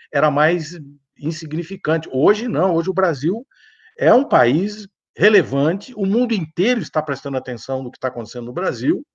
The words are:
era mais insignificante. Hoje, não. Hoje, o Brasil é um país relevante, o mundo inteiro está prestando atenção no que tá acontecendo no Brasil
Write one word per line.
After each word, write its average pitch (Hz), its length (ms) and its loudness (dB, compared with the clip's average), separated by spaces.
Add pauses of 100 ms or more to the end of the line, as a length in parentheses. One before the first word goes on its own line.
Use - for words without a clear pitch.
(120)
era 147 180 2
mais 156 480 0 (400)
insignificante. 156 960 -4
Hoje, 202 340 2
não. 175 280 0
Hoje, 165 160 0
o 175 40 -4
Brasil 175 520 -2 (520)
é 151 140 4
um 269 120 6
país 196 640 2 (300)
relevante, 170 800 2
o 208 120 -2
mundo 226 260 2
inteiro 202 480 0
está 156 220 -2
prestando 139 340 -6
atenção 131 460 -6
no 123 80 -10
que - 80 -16
tá 131 100 -4
acontecendo 120 380 -8
no 123 60 -8
Brasil 160 520 -2 (100)